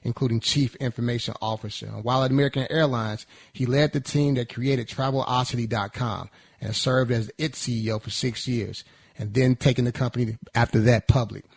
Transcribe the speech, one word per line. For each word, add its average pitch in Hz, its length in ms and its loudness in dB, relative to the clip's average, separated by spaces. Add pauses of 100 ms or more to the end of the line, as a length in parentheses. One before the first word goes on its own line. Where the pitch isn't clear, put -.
including 117 380 0
Chief 139 360 0
Information 120 640 -4
Officer. 110 460 -6
And 107 160 -10
while 127 220 2
at 131 80 2
American 135 360 2
Airlines, 120 580 0 (260)
he 127 140 -2
led 143 260 2
the 147 80 -2
team 143 340 0
that 123 180 -2
created 123 360 -2
Travelocity 127 800 -2
dot 104 240 -2
com 95 380 -4 (300)
and 104 140 -6
served 127 380 2
as 113 260 0
its 151 200 -4
C 113 280 -2
E 113 60 0
O 107 80 -4
for 107 100 -10
six - 380 -4
years, 120 340 -4 (340)
and 107 180 -6
then 127 200 6
taking 123 300 2
the 120 80 0
company 117 460 -2 (160)
after 117 260 4
that 110 260 4
public. 104 380 2 (120)